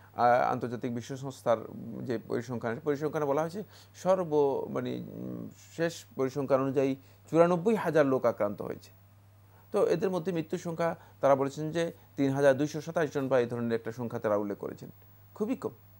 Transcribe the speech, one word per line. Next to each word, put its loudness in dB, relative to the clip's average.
আহ, 4
আন্তর্জাতিক -4
বিশ্ব -8
সংস্থার -2
যে -4
পরিসংখ্যান, -6
পরিসংখ্যানে -2
বলা 0
হয়েছে -6
সর্ব 2
মানে, -4
উম, -10
শেষ -4
পরিসংখ্যান 0
অনুযায়ী 0
চুরানব্বই 4
হাজার 4
লোক 2
আক্রান্ত 0
হয়েছে। -10
তো 4
এদের 2
মধ্যে -2
মৃত্যুর -4
সংখ্যা -4
তারা 8
বলেছেন -2
যে -2
তিন 2
হাজার 6
দুইশো -2
সাতাশ -2
জন -2
বা 4
এই 2
ধরনের -2
একটা -4
সংখ্যা -6
তারা 2
উল্লেখ -2
করেছেন, -10
খুবই -2
কম। -6